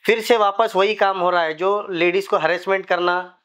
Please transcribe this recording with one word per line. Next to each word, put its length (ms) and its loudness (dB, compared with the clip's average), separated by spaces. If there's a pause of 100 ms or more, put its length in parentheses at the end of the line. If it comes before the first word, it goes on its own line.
फिर 160 2
से 160 2
वापस 400 0
वही 180 2
काम 240 0
हो 120 0
रहा 120 0
है, 120 -4
जो 360 -2
लेडीज 380 0
को 80 0
हैरेसमेंट 500 -2
करना 580 -2